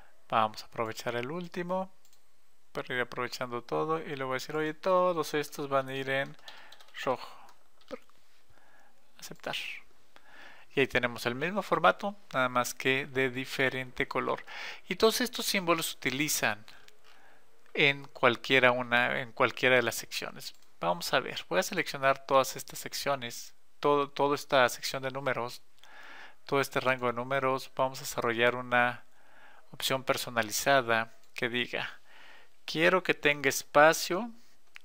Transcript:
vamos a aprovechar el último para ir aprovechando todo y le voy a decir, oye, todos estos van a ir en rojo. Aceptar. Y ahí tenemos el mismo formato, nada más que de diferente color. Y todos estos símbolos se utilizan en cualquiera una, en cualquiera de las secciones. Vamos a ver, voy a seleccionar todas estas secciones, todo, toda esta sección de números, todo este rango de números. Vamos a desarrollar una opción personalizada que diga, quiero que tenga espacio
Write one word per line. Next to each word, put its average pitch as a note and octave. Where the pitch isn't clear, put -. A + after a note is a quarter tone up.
vamos A2
a -
aprovechar A#2
el B2
último F3+
para C#3
ir B2
aprovechando A#2+
todo D#3
y D#3
le C3+
voy C3
a -
decir, B2+
oye, D#3
todos F3+
estos D3
van C3+
a C3+
ir C3+
en C#3+
rojo. B2+
Aceptar. -
Y C#3+
ahí C3
tenemos A#2+
el A#2+
mismo F3
formato, F3+
nada C3
más B2
que C3+
de C3
diferente C3
color. C3
Y F#3
todos A3
estos A#3+
símbolos E3+
se -
utilizan C3
en C#3
cualquiera B2+
una, B2
en A#2+
cualquiera B2+
de B2
las A#2
secciones. -
Vamos E3+
a C#3
ver, -
voy F3
a -
seleccionar C#3+
todas C3+
estas -
secciones, B2+
todo, C#3+
toda C#3+
esta C3+
sección -
de C3
números, B2+
todo C#3
este C3
rango B2
de A#2+
números. C3
Vamos C3
a C#3
desarrollar A#2+
una B2
opción -
personalizada A#2
que -
diga, A#2+
quiero F3
que D3+
tenga D3
espacio E3